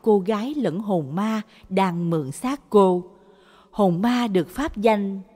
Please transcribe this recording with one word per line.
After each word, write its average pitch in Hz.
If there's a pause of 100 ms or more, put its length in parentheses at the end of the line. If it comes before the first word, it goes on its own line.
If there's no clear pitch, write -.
cô 208
gái 214
lẫn 190
hồn 175
ma 214 (280)
đang 175
mượn 147
xác -
cô. 185 (640)
Hồn 180
ma 240
được 185
pháp -
danh 202 (160)